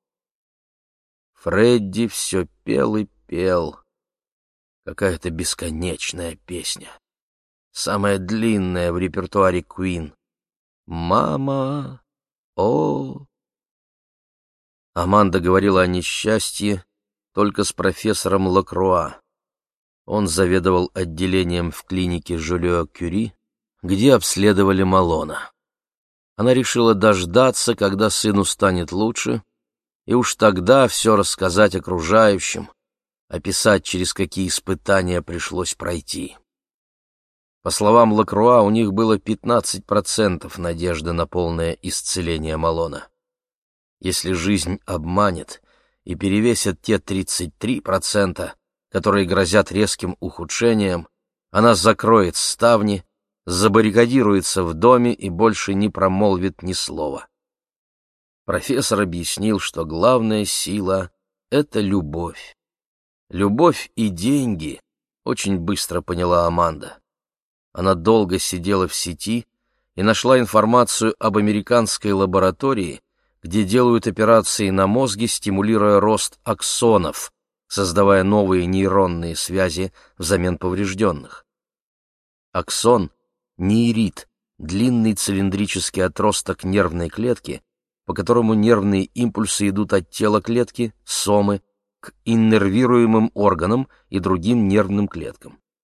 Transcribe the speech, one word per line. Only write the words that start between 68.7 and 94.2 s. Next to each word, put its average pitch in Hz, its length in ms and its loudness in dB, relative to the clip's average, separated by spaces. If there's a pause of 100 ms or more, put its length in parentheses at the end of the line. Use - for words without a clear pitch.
в - 80 -10
сети 107 500 -6 (500)
и 90 60 -6
нашла 120 380 2
информацию 110 800 2
об 107 180 -2
американской 107 760 0
лаборатории — 95 880 0 (420)
где 95 200 0
делают 117 440 2
операции 107 640 2
на 95 160 2
мозге, 113 400 0
стимулируя 104 720 2
рост 107 440 0
аксонов, 104 880 0 (360)
создавая 98 560 2
новые 95 420 2
нейронные 92 720 0
связи 92 580 -4 (240)
взамен 87 400 0
повреждённых. 95 880 -4 (1080)
Аксон — 98 600 0 (460)
нейрит, 110 680 0 (300)
длинный 110 560 0
цилиндрический 98 880 -2
отросток 95 600 -2
нервной 87 460 -2
клетки, 110 520 -6 (440)
по 87 100 -8
которому 110 400 2
нервные 104 480 2
импульсы 107 680 -4
идут 98 240 -2
от 92 160 -2
тела 107 320 0
клетки, 117 540 -4 (100)
сомы, 101 560 0 (380)
к - 140 -20 (120)
иннервируемым 113 1080 4
органам 101 520 -2 (220)
и 98 100 -4
другим 95 480 0